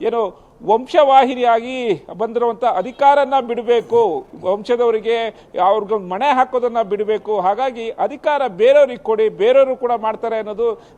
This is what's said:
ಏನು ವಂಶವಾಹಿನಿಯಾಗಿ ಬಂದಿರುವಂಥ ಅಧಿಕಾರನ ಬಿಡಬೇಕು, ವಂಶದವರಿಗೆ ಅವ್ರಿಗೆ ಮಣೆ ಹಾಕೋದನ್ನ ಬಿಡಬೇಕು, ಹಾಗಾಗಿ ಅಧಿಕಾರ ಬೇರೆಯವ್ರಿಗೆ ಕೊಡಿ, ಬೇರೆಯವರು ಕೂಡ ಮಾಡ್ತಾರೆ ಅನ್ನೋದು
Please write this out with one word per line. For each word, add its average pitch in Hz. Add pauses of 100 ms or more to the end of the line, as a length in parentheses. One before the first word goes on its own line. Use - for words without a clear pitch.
ಏನು 220 (180)
ವಂಶವಾಹಿನಿಯಾಗಿ 247 (120)
ಬಂದಿರುವಂಥ 233
ಅಧಿಕಾರನ 262
ಬಿಡಬೇಕು, 226 (160)
ವಂಶದವರಿಗೆ 226 (160)
ಅವ್ರಿಗೆ 208
ಮಣೆ 190
ಹಾಕೋದನ್ನ 254
ಬಿಡಬೇಕು, 208
ಹಾಗಾಗಿ 226
ಅಧಿಕಾರ 277
ಬೇರೆಯವ್ರಿಗೆ 247
ಕೊಡಿ, 220
ಬೇರೆಯವರು 254
ಕೂಡ 240
ಮಾಡ್ತಾರೆ 220
ಅನ್ನೋದು 214 (160)